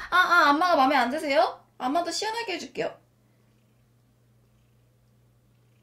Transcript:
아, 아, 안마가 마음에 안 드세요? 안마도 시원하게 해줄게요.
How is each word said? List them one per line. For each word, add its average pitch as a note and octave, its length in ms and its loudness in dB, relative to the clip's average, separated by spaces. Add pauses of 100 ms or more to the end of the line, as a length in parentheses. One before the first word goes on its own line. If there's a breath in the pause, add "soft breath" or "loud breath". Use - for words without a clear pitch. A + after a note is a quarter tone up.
아, F4 80 0
아, E4+ 320 4
안마가 E4 260 2
마음에 C#4+ 200 4
안 B3 160 0
드세요? D#4 520 0 (140)
안마도 E4 320 -4
시원하게 G#4+ 440 -6
해줄게요. - 460 -10 (2750)